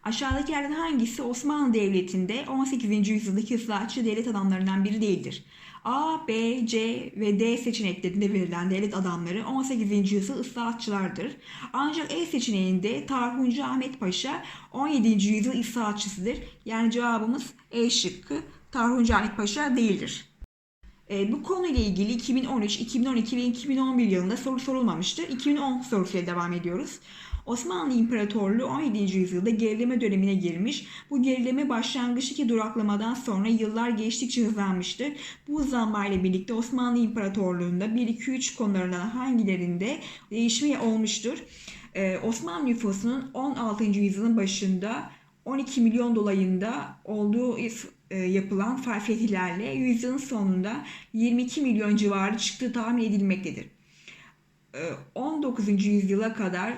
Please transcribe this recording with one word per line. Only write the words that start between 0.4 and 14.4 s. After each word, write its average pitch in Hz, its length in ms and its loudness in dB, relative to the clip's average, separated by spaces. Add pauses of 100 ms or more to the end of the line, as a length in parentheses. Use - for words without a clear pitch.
hangisi 302 500 -2
Osmanlı 262 520 0
Devleti'nde 196 760 2
on 269 160 2
sekizinci 214 480 2
yüzyıldaki 208 420 0
ıslahatçı 226 500 -2
devlet 226 220 0
adamlarından 190 580 2
biri 214 160 0
değildir? 190 440 -2 (400)
A, 320 420 0
B, 226 400 0
C 226 100 0 (380)
ve 202 240 2
D 233 180 4
seçeneklerinde 202 760 0
verilen 175 380 0
devlet 196 260 0
adamları 180 500 -2
on 262 160 0
sekizinci 208 520 2
yüzyıl 202 240 -2
ıslahatçılardır. 226 1000 -4 (360)
Ancak 294 400 -2
E 330 120 -2
seçeneğinde 208 800 0
Tarhuncu 247 580 0
Ahmet 262 360 -4
Paşa - 440 -2 (300)